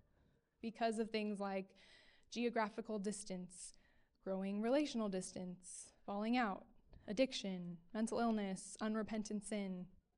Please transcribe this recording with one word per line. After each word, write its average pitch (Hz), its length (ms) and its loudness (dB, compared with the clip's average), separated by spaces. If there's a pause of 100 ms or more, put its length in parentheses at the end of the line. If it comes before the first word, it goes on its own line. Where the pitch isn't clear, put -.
(600)
because 226 380 0
of 226 120 0
things 214 300 0
like 196 260 -2 (640)
geographical 226 680 0
distance, 190 800 -6 (440)
growing 190 380 0
relational 233 480 4
distance, 185 840 -6 (100)
falling 214 320 2
out, 220 300 0 (400)
addiction, 190 720 2 (160)
mental 220 240 2
illness, 214 640 2
unrepentant 214 600 0
sin, 185 440 -4 (320)